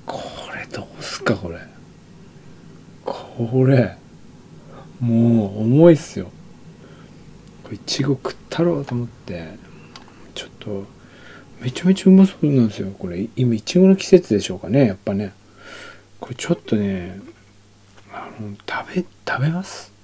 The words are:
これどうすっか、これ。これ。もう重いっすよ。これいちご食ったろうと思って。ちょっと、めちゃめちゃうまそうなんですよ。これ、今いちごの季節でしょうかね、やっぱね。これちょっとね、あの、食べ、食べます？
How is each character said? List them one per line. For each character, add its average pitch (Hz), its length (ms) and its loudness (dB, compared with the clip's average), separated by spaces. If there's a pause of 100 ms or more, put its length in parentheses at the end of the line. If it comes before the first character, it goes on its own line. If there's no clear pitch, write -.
こ - 160 -10 (340)
れ - 120 -14
ど - 200 -14 (140)
う - 20 -12
す - 180 -10
っ 392 40 -14
か、 104 100 0
こ 85 140 -8
れ。 82 120 -12 (1400)
こ 120 640 -2
れ。 123 300 4 (1040)
も 117 580 2
う 110 40 -4
重 151 300 8
い - 20 8
っ - 20 4
す - 220 -10
よ。 92 120 -10 (1300)
こ - 60 -20
れ 104 60 -12
い - 100 -18
ち - 160 -4
ご 139 120 0
食 - 180 -8
っ - 40 -16 (140)
た - 120 -2
ろ 170 120 2
う 143 100 -6
と 127 100 -8
思 120 100 -4
っ 117 40 -10
て。 82 460 -14 (800)
ち - 100 -14
ょ - 20 -18
っ - 120 -20
と、 101 260 -10 (760)
め 127 100 -6
ち - 120 -12
ゃ 175 40 0
め 190 80 6
ち - 140 2
ゃ - 20 8
う - 20 10
ま 190 140 10
そ - 160 -6
う 156 40 2
な 135 160 4
ん 110 60 2
で 104 60 -6
す - 80 -10
よ。 95 160 -6
こ 92 100 -10
れ、 87 180 -6 (100)
今 123 180 0
い 107 80 -6
ち - 160 0
ご 185 80 6
の 190 100 6
季 - 100 -10
節 175 280 4
で 98 60 2
し - 100 -10
ょ 92 60 -6
う - 40 -14
か - 80 -12
ね、 127 180 4
や 98 80 -2
っ - 20 -10
ぱ 104 180 -6
ね。 98 180 -6 (880)
こ - 120 -16
れ 127 40 -12
ち - 160 -10
ょ 175 40 2
っ - 40 -2
と - 180 -6
ね、 95 440 -6 (920)
あ - 160 -14 (100)
の、 104 180 -12 (120)
食 - 280 -8
べ、 180 80 -2 (220)
食 127 140 -4
べ 147 80 0
ま 180 160 -4
す？ - 260 -18 (140)